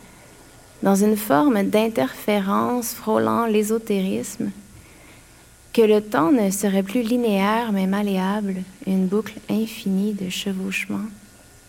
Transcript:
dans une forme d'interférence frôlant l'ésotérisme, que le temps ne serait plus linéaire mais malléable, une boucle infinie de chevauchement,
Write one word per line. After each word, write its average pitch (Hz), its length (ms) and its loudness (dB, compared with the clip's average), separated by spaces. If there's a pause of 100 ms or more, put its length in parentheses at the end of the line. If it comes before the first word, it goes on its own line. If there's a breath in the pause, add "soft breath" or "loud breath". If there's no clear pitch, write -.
(840 loud breath)
dans 196 120 6
une 208 220 4
forme 247 460 4
d'interférence 220 1300 0
frôlant 220 520 0
l'ésotérisme, 214 1040 -2 (1200 loud breath)
que 233 80 4
le 214 200 6
temps 254 300 0
ne 214 200 4
serait 196 320 0
plus 220 180 -2
linéaire 220 680 0
mais 190 160 0
malléable, 196 680 -2 (280)
une 190 220 0
boucle 208 320 -4 (100)
infinie 208 640 -2
de 190 160 -6
chevauchement, 196 760 -6 (640)